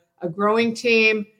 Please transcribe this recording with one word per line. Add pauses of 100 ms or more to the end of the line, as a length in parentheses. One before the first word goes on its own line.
(220)
a
growing
team (140)